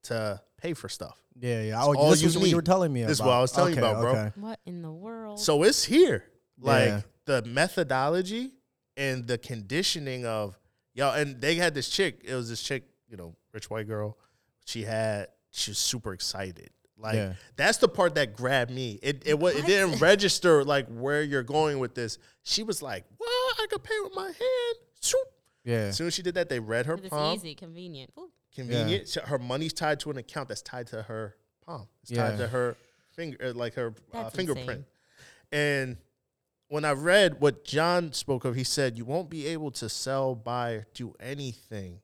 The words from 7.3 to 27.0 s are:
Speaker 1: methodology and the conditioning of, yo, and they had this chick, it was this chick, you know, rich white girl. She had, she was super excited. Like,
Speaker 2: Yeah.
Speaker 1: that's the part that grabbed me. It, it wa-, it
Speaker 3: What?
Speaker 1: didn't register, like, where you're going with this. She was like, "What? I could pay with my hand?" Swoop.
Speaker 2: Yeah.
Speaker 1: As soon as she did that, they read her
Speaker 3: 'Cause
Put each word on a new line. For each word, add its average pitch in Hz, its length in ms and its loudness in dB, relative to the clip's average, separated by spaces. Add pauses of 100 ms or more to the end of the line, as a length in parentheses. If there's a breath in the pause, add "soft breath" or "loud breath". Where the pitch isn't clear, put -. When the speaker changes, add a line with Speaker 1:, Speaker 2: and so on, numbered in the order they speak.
Speaker 1:
methodology 170 1080 0 (420)
and 131 320 -4
the 120 100 0
conditioning 127 880 -4
of, 107 320 -4 (360)
yo, 135 180 2
and 139 300 -2
they 151 140 2
had 170 180 2
this 135 160 -4
chick, 185 340 -2
it 131 120 -6
was 120 140 -4
this 113 120 -8
chick, 135 220 -6 (260)
you 110 80 -18
know, 85 180 -14 (160)
rich - 180 -14
white 107 180 -6
girl. 107 300 -6 (480)
She 113 180 -8
had, 110 460 -2 (220)
she - 200 -6
was 98 80 -6
super 107 340 -4
excited. 92 560 -8 (260)
Like, 110 200 -4
Speaker 2:
Yeah. 101 180 0 (220 loud breath)
Speaker 1:
that's 202 240 4
the - 100 6
part 175 260 2
that 127 200 0
grabbed 123 360 0
me. 123 300 -6
It, 135 240 -2
it 151 140 2
wa-, 175 100 4
it 147 60 0
Speaker 3:
What? 147 100 0
Speaker 1:
didn't 185 340 4
register, 175 640 6
like, 139 240 2
where 135 360 -2
you're 139 200 -2
going 143 360 0
with 123 160 -4
this. 117 240 -6 (240 soft breath)
She - 180 -2
was 214 220 -4
like, 104 220 -8 (120)
"What? 466 120 -6 (300)
I 440 100 -2
could - 140 -6
pay 440 200 -4
with 381 100 -10
my 381 140 -8
hand?" 480 500 -2 (240)
Swoop. 523 260 0 (360)
Speaker 2:
Yeah. 120 120 -2 (120)
Speaker 1:
As 98 100 -4
soon 165 100 -4
as 170 60 -4
she - 80 -4
did 180 140 -4
that, 175 140 -2
they 127 100 -2
read 113 260 -2
her 160 100 -2
Speaker 3:
'Cause 190 100 -10